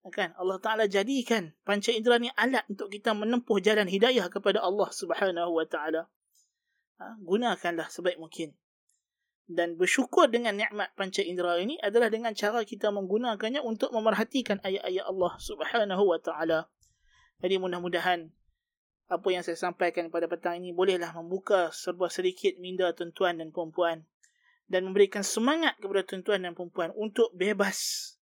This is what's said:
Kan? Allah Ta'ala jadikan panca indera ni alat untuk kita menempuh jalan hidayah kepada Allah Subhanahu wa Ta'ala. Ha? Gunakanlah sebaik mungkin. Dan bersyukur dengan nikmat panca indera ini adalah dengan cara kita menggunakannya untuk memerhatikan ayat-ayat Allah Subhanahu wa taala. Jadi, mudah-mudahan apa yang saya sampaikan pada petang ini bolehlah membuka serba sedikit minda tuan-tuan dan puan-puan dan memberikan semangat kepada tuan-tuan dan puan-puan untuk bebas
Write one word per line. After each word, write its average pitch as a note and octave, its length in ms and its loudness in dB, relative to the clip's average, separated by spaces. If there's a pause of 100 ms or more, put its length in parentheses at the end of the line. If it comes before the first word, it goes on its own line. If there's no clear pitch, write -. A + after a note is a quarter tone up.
Kan? F3+ 400 -4
Allah F#3 160 0
Ta'ala A3 320 0
jadikan G#3 720 0
panca G3+ 320 0
indera A#3 240 4
ni A#3+ 160 0
alat A#3+ 400 2
untuk G3+ 160 -8
kita G#3 240 -2
menempuh G#3+ 480 0
jalan G#3+ 240 4
hidayah G3 480 2
kepada G3 320 0
Allah F#3+ 240 2
Subhanahu E3+ 720 -2
wa D#3+ 80 -2
Ta'ala. D#3 400 -4 (880)
Ha? A3 240 -16
Gunakanlah F3 720 -2
sebaik F3+ 240 -2
mungkin. D#3+ 400 -12 (920)
Dan E3+ 240 -2
bersyukur A#3+ 560 4
dengan A3+ 240 0
nikmat G#3 400 -4
panca G3 320 -2
indera F3 320 -2
ini G#3+ 240 -4
adalah A3 240 4
dengan A3 320 -2
cara A3 240 0
kita G#3 320 -2
menggunakannya G#3+ 640 -2
untuk A3 320 -2
memerhatikan A3 720 0
ayat-ayat F#3+ 480 -2
Allah F3+ 320 0
Subhanahu G3+ 640 0
wa E3 160 2
taala. D#3+ 480 0 (720)
Jadi, F#3 160 2
mudah-mudahan F3 720 0 (800)
apa F#3 240 -2
yang F3+ 80 -4
saya E3+ 160 -4
sampaikan F3 480 0
pada E3 240 -2
petang F3 320 -4
ini F3+ 80 -10
bolehlah F3 480 2
membuka F3+ 560 2
serba F3+ 320 -4
sedikit F#3 560 0
minda F3+ 320 -2
tuan-tuan E3+ 480 -2
dan D#3+ 80 -10
puan-puan E3 560 -2 (640)
dan F#3 160 0
memberikan G3 400 4
semangat C#4+ 560 0
kepada G3 240 -2
tuan-tuan F#3+ 400 -2
dan F3 80 -8
puan-puan F3 400 -6
untuk G#3+ 400 0
bebas G3 800 -2 (140)